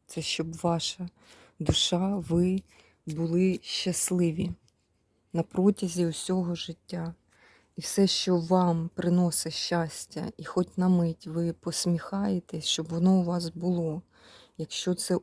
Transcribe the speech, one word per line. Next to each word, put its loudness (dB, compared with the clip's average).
це -8
щоб -4
ваша -2
душа, 0
ви 0
були 0
щасливі 0
на 2
протязі 2
усього -2
життя. -8
І -12
все, 2
що 2
вам 2
приносить 2
щастя, -4
і -14
хоч -2
на 2
мить 2
ви -2
посміхаєтесь, -4
щоб -2
воно 6
у 2
вас -2
було. -2
Якщо -4
це -2